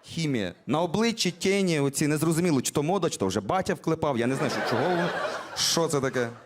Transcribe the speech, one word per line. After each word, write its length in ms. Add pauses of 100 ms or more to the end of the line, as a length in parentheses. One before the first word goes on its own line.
Хімія. 500 (140)
На 140
обличчі 500
тіні 480
оці, 280
незрозуміло, 540
чи 100
то 120
мода, 260
чи 80
то 100
вже 140
батя 320
вклепав, 440
я 100
не 80
знаю, 160
що, 180
чого 200
воно, 200 (460)
що 320
це 140
таке. 280 (160)